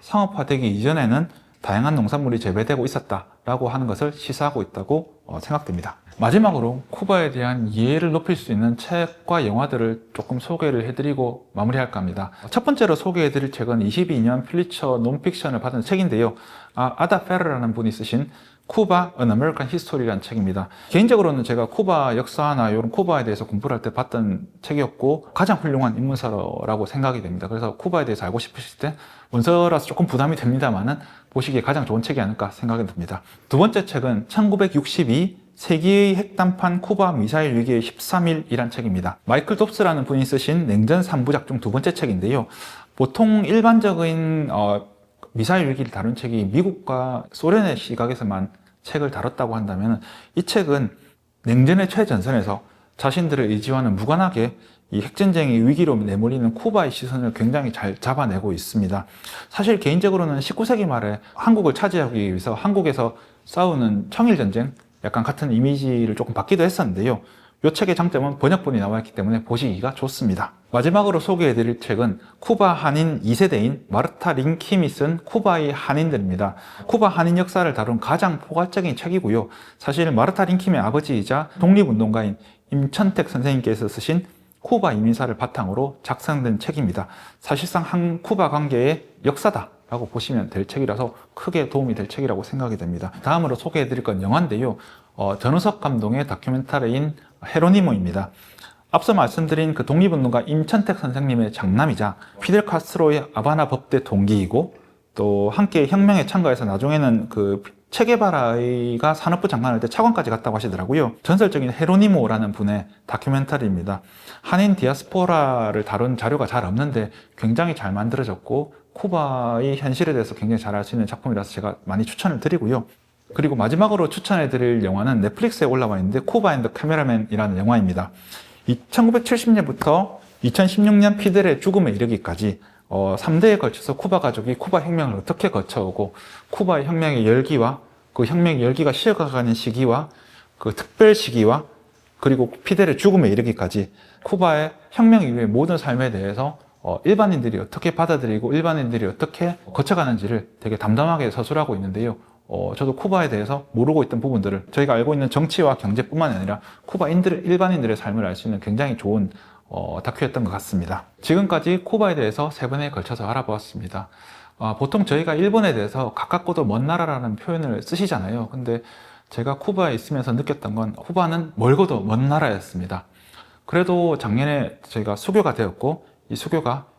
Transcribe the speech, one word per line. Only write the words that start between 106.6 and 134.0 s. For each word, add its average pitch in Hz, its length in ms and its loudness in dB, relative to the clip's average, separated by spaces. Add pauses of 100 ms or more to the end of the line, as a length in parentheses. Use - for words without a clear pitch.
나중에는 117 640 0
그 101 320 -2 (300)
체게바라가 123 1200 2
산업부 175 340 0
장관할 123 320 0
때 117 80 -2
차관까지 220 420 2
갔다고 110 280 -2
하시더라고요. 110 560 -2 (100)
전설적인 175 480 2
헤로니모라는 156 800 4
분의 104 360 -2 (180)
다큐멘터리입니다. 110 960 -2 (400)
한인 190 340 2
디아스포라를 135 1080 0
다룬 120 320 -2
자료가 120 280 0
잘 120 200 -2
없는데 113 460 -2 (260)
굉장히 147 380 0
잘 95 180 -6
만들어졌고 113 800 -4 (200)
쿠바의 135 840 -2
현실에 143 340 -2
대해서 117 240 -2
굉장히 110 260 0
잘 104 140 -6
알 101 80 -2
수 - 120 -8
있는 113 120 0
작품이라서 101 440 -6
제가 98 240 -6 (100)
많이 101 200 -2
추천을 - 360 -4
드리고요. 127 440 0 (480)
그리고 147 220 0
마지막으로 165 540 2
추천해드릴 127 720 0
영화는 101 380 0
넷플릭스에 185 440 0
올라와 120 320 2
있는데 98 220 0
쿠바 202 340 2
앤드 120 200 -2
카메라맨이라는 110 840 0
영화입니다. 95 540 2 (560)
이 - 120 0 (100)
천구백칠십 233 640 4
년부터 160 680 2 (220)
이천십육 190 540 4
년 208 220 6
피델의 190 420 4
죽음에 180 320 2
이르기까지, 101 680 -2 (260)
어, 95 300 0
삼 160 220 0
대에 214 180 6
걸쳐서 135 380 -4
쿠바 185 240 0